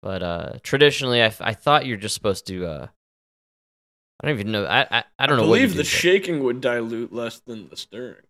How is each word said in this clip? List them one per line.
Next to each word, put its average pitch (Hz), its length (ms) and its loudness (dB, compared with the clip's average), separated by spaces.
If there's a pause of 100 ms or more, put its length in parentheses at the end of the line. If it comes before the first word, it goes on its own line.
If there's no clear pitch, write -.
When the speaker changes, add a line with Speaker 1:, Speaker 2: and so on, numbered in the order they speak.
Speaker 1:
But, 95 200 -6
uh, 85 300 -6 (100)
traditionally, 131 600 4
I, 110 40 6
f-, 107 140 0
I 110 140 -4
thought 143 320 2
you're 120 100 -4
just 101 180 -6
supposed - 340 -4
to, 92 180 -6
uh, 73 200 -10 (1400)
I 139 40 -4
don't 147 120 -2
even 101 140 -4
know. 104 140 -2
I, 117 240 2
I, 117 140 0 (140)
I 135 80 0
don't 139 120 2
Speaker 2:
I - 40 4
Speaker 1:
know 160 60 4
what 170 60 8
you 226 80 6
Speaker 2:
believe 240 80 4
Speaker 1:
do, 170 80 -4
Speaker 2:
the 147 60 -2
Speaker 1:
but - 20 -4
Speaker 2:
shaking 175 580 2
would 123 160 -2
dilute 117 500 -4
less 117 300 -8
than 107 300 -16
the 80 80 -18
stirring. 110 380 -14 (120)